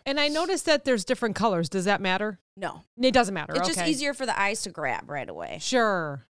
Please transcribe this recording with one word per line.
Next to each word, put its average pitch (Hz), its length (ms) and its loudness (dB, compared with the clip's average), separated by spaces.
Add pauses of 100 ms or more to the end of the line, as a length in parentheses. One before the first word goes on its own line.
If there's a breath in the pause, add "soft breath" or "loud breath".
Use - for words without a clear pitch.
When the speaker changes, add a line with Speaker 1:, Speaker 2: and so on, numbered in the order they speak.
Speaker 1:
And 277 140 -2
I 294 100 4
noticed 330 360 0
that 294 200 2
there's 240 200 2
different 233 300 -2
colors. 185 340 2
Does 185 160 -2
that 202 160 2
matter? 196 380 0 (160)
Speaker 2:
No. - 280 -6 (160)
Speaker 1:
It 254 140 6
doesn't 233 200 4
matter. 156 220 -4
Speaker 2:
It's 175 120 2
just - 120 0
Speaker 1:
Okay. 339 120 0
Speaker 2:
easier 285 220 -2
for 262 120 -8
the 226 140 0
eyes 202 240 0
to - 80 -6
grab 135 380 -4
right 139 200 -6
away. 82 320 -8
Speaker 1:
Sure. 180 680 0